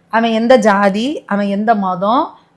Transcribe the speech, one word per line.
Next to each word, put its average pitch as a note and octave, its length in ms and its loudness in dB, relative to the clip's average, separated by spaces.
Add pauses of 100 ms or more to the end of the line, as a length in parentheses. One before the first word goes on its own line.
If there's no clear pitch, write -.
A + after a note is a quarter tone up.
அவன் A#3 200 0
எந்த A3+ 280 2
ஜாதி, G#3 680 0
அவன் G3+ 200 -4
எந்த G#3 300 0
மதம், G3+ 540 -2 (280)